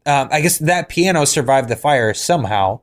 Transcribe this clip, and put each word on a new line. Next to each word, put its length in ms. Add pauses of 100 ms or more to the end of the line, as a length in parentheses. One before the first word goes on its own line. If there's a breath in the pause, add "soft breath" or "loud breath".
um, 260
I 80
guess 200
that 280
piano 380
survived 420
the 80
fire 380
somehow. 680